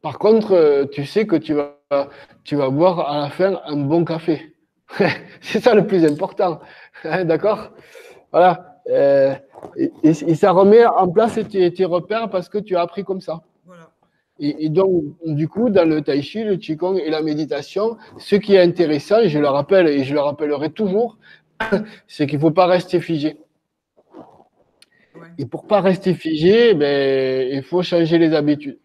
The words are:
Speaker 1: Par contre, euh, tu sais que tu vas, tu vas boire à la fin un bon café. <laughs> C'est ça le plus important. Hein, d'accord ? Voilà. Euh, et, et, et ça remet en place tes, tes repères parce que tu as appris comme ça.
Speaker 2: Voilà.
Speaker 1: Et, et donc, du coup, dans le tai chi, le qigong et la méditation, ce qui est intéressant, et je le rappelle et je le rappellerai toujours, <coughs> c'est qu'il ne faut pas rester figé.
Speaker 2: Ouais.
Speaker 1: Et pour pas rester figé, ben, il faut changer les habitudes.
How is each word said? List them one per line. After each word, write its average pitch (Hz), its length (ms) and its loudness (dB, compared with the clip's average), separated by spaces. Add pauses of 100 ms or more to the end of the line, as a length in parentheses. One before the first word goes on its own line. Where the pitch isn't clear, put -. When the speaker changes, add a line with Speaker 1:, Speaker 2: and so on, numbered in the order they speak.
Speaker 1:
Par 151 160 -10
contre, 214 360 2
euh, 147 320 4
tu 139 200 -8
sais 214 220 -2
que 175 80 0
tu 156 180 -2
vas, 143 560 -4 (340)
tu 147 120 -6
vas 139 140 0
boire 165 400 0
à 147 120 -4
la 143 80 -6
fin 185 360 -2
un 147 120 -8
bon 151 280 0
café. 160 500 -6 (340)
<laughs> - 520 -4
C'est - 180 -6
ça 233 160 4
le 196 100 4
plus 175 200 2
important. 165 540 -2 (440)
Hein, 170 220 -4
d'accord ? 165 460 -2 (600)
Voilà. 170 560 2
Euh, 135 480 2 (400)
et, - 160 -2 (120)
et, 220 60 6
et 165 260 0
ça 190 180 2
remet 202 320 6
en 185 240 2
place 214 280 0 (120)
tes, 180 220 0
tes 185 140 -2
repères 185 440 -4
parce 185 200 -6
que 208 80 -8
tu 196 200 -6
as 170 40 0
appris 175 220 -6
comme 190 180 -8
ça. 160 200 -10 (240)
Speaker 2:
Voilà. 170 260 -20 (480)
Speaker 1:
Et, 151 260 -6
et 156 40 -2
donc, 180 340 0 (220)
du 151 240 -4
coup, 233 200 -4
dans 185 180 2
le 151 140 0
tai 143 200 -2
chi, 214 240 -10
le 202 100 0
qigong 165 420 -6
et 156 140 -4
la 156 100 -4
méditation, 156 760 -6 (200)
ce - 200 -2
qui 196 180 2
est 185 60 8
intéressant, 170 580 2
et 214 100 2
je 151 80 -2
le 147 120 2
rappelle 160 380 2
et 143 160 0
je 135 100 -6
le 147 80 0
rappellerai 147 500 -4
toujours, 214 460 -2 (420)
<coughs> - 480 -6
c'est - 180 -4
qu'il 143 140 -6
ne - 20 -2
faut 160 100 4
pas 180 140 4
rester 180 360 0
figé. 151 360 -6 (1800)
Speaker 2:
Ouais. 170 140 -20 (100)
Speaker 1:
Et - 80 -8
pour - 220 -14
pas 202 140 2
rester 185 340 0
figé, 190 580 2
ben, 135 760 0
il 139 120 -6
faut 175 200 -2
changer 170 340 0
les 160 160 4
habitudes. 147 520 -2